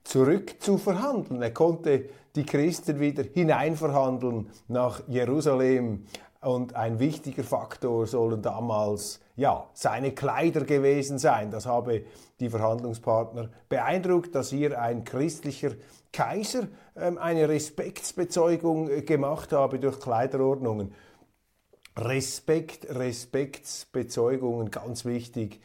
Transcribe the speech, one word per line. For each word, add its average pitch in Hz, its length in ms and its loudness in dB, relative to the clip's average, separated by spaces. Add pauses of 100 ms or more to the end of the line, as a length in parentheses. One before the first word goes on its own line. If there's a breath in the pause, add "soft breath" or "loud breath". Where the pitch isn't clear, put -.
zurückzuverhandeln. 190 1400 2
Er 117 140 -2
konnte 160 560 2 (240 loud breath)
die 147 100 0
Christen 147 560 0
wieder 143 220 0
hineinverhandeln 135 1300 2 (180 loud breath)
nach 123 400 0
Jerusalem. 127 960 2 (360 loud breath)
Und 123 360 -2
ein 113 220 -2
wichtiger 151 460 -2
Faktor 117 640 -2
sollen 113 360 0
damals, 107 800 -2 (160 soft breath)
ja, 120 360 0
seine 123 400 -2
Kleider 143 520 0
gewesen 139 540 2
sein. 117 320 2
Das 110 160 -8
habe 120 380 0 (360 loud breath)
die 120 100 -2
Verhandlungspartner 113 1000 0 (200 loud breath)
beeindruckt, 170 640 2
dass 127 160 -2
hier 139 300 0
ein 120 240 -2
christlicher 143 680 -4 (400 loud breath)
Kaiser, 196 560 -2 (280 loud breath)
ähm, 175 220 -2
eine 165 300 2
Respektsbezeugung, 165 1400 0
äh, 143 140 0
gemacht 151 500 0
habe 139 260 2
durch 135 200 0
Kleiderordnungen. 127 920 0 (1040 loud breath)
Respekt, 135 920 -2
Respektsbezeugungen, 123 1800 -4
ganz 120 340 -10
wichtig 120 600 -6